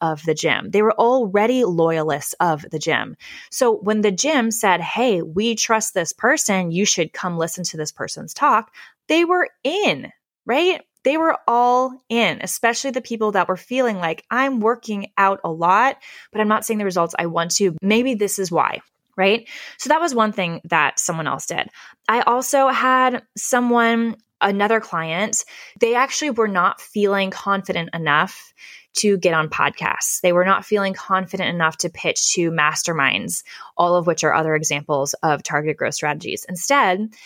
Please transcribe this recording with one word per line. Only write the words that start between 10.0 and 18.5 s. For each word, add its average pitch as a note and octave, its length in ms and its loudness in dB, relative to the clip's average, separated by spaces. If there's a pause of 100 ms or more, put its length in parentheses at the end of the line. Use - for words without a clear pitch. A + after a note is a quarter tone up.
right? D#4+ 360 2 (220)
They C#4+ 140 2
were D#4+ 180 2 (120)
all B3 520 2 (100)
in, A3+ 340 0
especially A#3 480 -2
the B3 100 -4
people A3 300 -2
that F3+ 160 0
were F3+ 100 -2
feeling B3 400 -2
like, E3 320 -4
"I'm C4 300 0
working G#3+ 580 -2
out G3 260 2
a E3+ 60 -4
lot, F3+ 480 2 (340)
but G#3+ 80 -4
I'm G#3+ 80 2
not G#3+ 160 0
seeing A3 140 -2
the G#3 80 -2
results F3 320 0
I E3+ 80 0
want E3+ 300 -2
to. F#3 260 2
Maybe A#3 320 2
this G3+ 240 -4
is F#3 140 -4